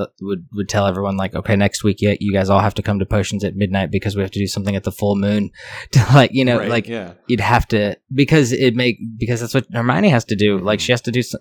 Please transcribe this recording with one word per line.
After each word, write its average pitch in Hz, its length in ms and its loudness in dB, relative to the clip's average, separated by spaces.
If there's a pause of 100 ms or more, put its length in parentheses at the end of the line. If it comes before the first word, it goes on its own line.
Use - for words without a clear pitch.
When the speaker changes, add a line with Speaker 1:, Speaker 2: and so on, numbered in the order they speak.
(200)
Speaker 1:
would, 95 320 -6
would 101 160 -6
tell 98 180 0
everyone, 98 300 -2
like, 95 180 -4
"Okay, - 220 0
next 101 260 0
week, 101 180 -2
yeah, 101 200 2
you 101 120 -2
guys 95 160 0
all 98 120 6
have 101 140 0
to 104 80 -4
come 101 180 -2
to 92 60 -2
potions 101 360 -2
at 95 140 -4
midnight 95 340 -2
because 101 240 -4
we 101 80 -2
have 95 80 -4
to - 80 -6
do 101 80 0
something 98 300 -4
at 95 80 -6
the 95 80 -4
full 101 240 -2
moon." 101 340 0 (200)
<laughs> - 220 -16
To, 110 220 4
like, 135 180 6
you 131 120 2
know, 123 140 2
Speaker 2:
Right, 104 120 -4
Speaker 1:
like, 117 180 0
Speaker 2:
yeah. 104 260 -10 (120)
Speaker 1:
you'd 120 140 0
have 110 280 2
to, 104 280 0 (180)
because 139 380 4
it 123 240 2
make, 123 220 0 (200)
because 117 220 -2
that's 117 140 -8
what 131 180 0
Hermione 127 380 2
has 120 160 2
to 110 100 -2
do. 101 220 2
Like, 101 200 0
Speaker 2:
Mm-hmm. - 60 -4
Speaker 1:
she - 80 0
has 120 100 0
to - 80 -4
do 120 100 0
s-, - 200 -6